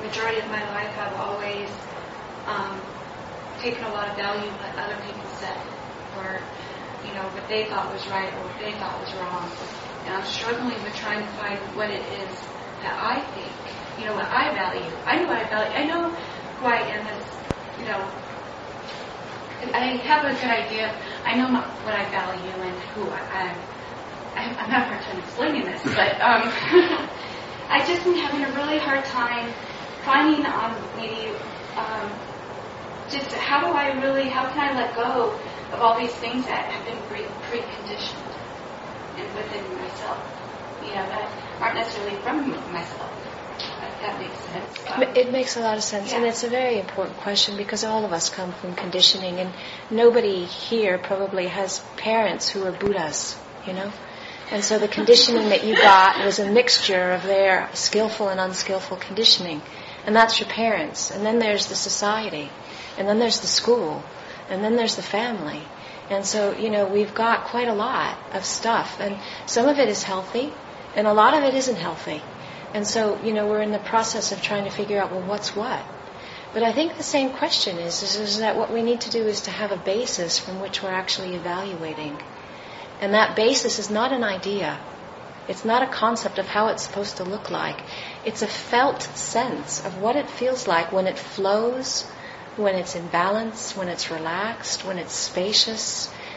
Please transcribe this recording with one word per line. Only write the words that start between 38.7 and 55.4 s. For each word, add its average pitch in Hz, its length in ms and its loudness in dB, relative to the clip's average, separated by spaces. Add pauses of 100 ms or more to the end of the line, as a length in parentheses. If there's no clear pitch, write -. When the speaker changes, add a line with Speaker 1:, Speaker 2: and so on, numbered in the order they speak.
Speaker 1:
and 196 180 -8
within 208 300 -6 (160)
myself, - 420 -6 (600)
you 214 120 -8
know, 190 140 -2
that 208 200 -4 (320)
aren't - 160 2
necessarily 202 460 -4
from 269 280 0 (220)
myself, - 380 -6 (480)
if - 440 -8
that - 180 -4
makes 190 180 -8
sense. - 520 -8
Um, 254 120 2 (140)
Speaker 2:
It 247 160 6
makes 254 240 0
a 233 40 -2
lot 220 180 2
of 208 40 -2
sense, 208 300 -2
and 240 100 2
Speaker 1:
Yeah. 233 80 4
Speaker 2:
it's 233 140 -2
a 233 60 -2
very 247 280 2
important 190 400 -4
question 202 380 0
because 208 260 -4
all 220 220 2
of 185 80 -2
us 165 180 0
come 180 220 -6
from 180 240 -8
conditioning, 180 640 2
and 180 100 -2 (400)
nobody 220 540 6
here 196 540 0
probably 190 500 0
has 190 320 -2 (160)
parents 220 520 2
who 196 180 -2
are 180 60 0
Buddhas, 180 640 0 (300)
you 185 60 -4
know? 190 180 -4 (600)
And 202 140 0
so 214 140 4
the 208 100 4
conditioning 220 640 8